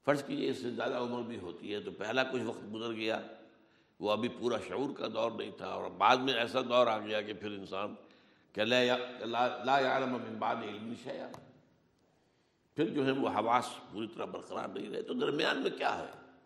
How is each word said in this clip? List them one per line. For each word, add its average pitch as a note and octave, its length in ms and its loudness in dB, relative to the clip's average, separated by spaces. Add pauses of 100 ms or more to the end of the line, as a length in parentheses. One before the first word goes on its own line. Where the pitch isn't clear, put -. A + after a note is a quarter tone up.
فرض C#3+ 180 4
کیجئے، - 260 -2
اس A#2 120 -4
سے A#2+ 100 -4
زیادہ A#2+ 240 -2
عمر A#2+ 260 -2
بھی A2+ 160 -8
ہوتی F2+ 360 -10
ہے G#2 60 -4
تو F#2+ 120 -8
پہلا G#2+ 320 0
کچھ B2+ 220 -2
وقت G#2+ 280 -8
گزر A2+ 200 -4
گیا، A2 280 0 (760)
وہ G#2 120 0
ابھی A2 180 2
پورا A#2 260 0 (120)
شعور A2 280 -2
کا - 120 -6
دور A2+ 240 0
نہیں G#2 260 -8
تھا، F#2 100 -8
اور F#2+ 240 -6
بعد G#2+ 260 8
میں C3 160 2
ایسا A#2 280 2
دور A#2+ 260 8
آ A2 120 2
گیا G#2+ 220 0
کہ G#2 120 -6
پھر G#2 140 -8
انسان G2 480 -6 (580)
کہ G#2 100 2
لا A#2+ 160 6
یا-، B2 460 2
لا، A#2+ 380 0
لا C3+ 160 4
یعلم C3 300 2
من A2+ 260 -4
بعد A2 200 0
علم A2 380 -8 (100)
شیئا، C#3+ 280 -10 (1400)
پھر D#3+ 140 2
جو C#3+ 160 0
ہے C3+ 60 4
وہ C3+ 180 2
حواس A2+ 360 4 (260)
پوری G#2+ 160 -6
طرح G#2+ 180 -6
برقرار F#2 420 -6
نہیں - 220 -8
رہے۔ - 120 -4
تو - 120 -6
درمیان D3 480 2
میں - 160 0
کیا G2+ 220 0
ہے؟ - 340 -12 (120)